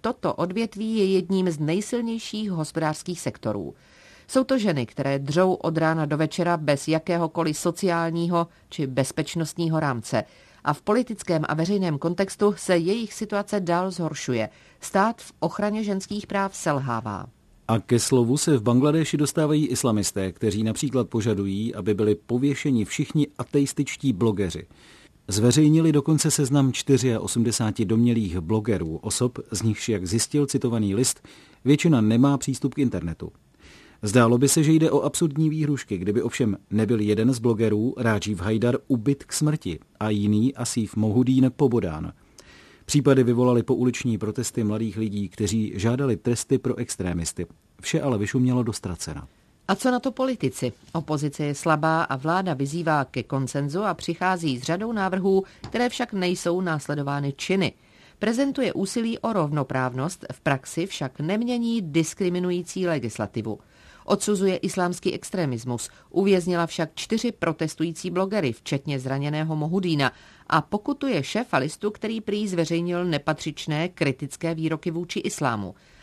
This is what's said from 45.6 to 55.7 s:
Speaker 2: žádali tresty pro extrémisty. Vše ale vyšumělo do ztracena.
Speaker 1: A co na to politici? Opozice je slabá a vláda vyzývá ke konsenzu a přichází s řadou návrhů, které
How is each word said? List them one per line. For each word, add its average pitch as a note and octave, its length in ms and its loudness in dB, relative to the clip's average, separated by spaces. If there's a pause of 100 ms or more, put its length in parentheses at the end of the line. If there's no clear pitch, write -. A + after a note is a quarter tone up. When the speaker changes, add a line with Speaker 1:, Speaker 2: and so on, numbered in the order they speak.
Speaker 2:
žádali A#2+ 400 0
tresty B2 420 0
pro - 180 -2
extrémisty. F2 680 -4 (340)
Vše - 200 -2
ale B2+ 180 0
vyšumělo B2 440 2
do A2+ 100 -2
ztracena. D#2 560 -8 (400)
Speaker 1:
A F#3+ 60 2
co B3+ 160 0
na B3 100 0
to B3 120 -4
politici? A3 600 -4 (200)
Opozice D3+ 520 -4
je D3 100 -4
slabá D#3+ 480 0
a C3+ 140 -4
vláda E3 380 -2
vyzývá D3 500 -2
ke - 180 -6
konsenzu C#3 600 -4
a G3 120 -2
přichází E3+ 640 -2
s A#2+ 40 -12
řadou G3 300 -4
návrhů, F#3+ 520 0 (160)
které A#3+ 280 -2